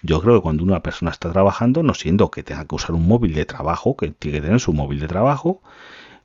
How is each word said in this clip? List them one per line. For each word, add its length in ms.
yo 180
creo 140
que 80
cuando 200
una 180
persona 300
está 200
trabajando, 500
no 140
siendo 340
que 140
tenga 220
que 100
usar 160
un 160
móvil 260
de 120
trabajo, 520
que 140
tiene 260
que 60
tener 160
su 120
móvil 280
de 80
trabajo, 540